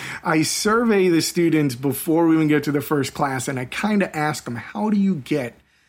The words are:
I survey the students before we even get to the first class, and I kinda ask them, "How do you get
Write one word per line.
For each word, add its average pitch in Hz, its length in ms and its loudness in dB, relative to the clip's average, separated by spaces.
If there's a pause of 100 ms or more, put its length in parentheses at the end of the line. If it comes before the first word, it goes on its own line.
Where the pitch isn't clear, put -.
(240)
I 160 200 2
survey 208 640 2
the 160 120 4
students 156 540 2
before 156 520 0
we 160 80 6
even 160 120 2
get 147 180 2
to 151 60 -2
the 143 100 0
first 135 320 -2
class, 135 340 -4
and 131 120 -4
I 127 60 -6
kinda 208 500 -2
ask 151 300 -4
them, 120 100 -8
"How 208 340 -6
do 208 80 2
you 196 180 2
get 131 440 -4 (300)